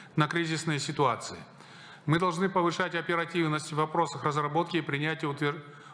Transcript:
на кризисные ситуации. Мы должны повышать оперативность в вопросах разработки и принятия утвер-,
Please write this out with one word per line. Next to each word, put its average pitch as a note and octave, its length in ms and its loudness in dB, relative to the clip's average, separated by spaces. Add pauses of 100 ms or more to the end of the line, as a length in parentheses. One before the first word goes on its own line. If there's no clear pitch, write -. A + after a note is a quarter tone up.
(140)
на D3+ 140 4
кризисные D#3+ 500 0
ситуации. C3 600 0 (680)
Мы D3+ 140 4
должны F3+ 320 2
повышать F3 440 2
оперативность E3 760 0
в D3+ 40 -4
вопросах D#3+ 480 0
разработки D3+ 520 0
и D#3+ 60 0
принятия D3+ 440 -2
утвер-, D3 360 -2 (320)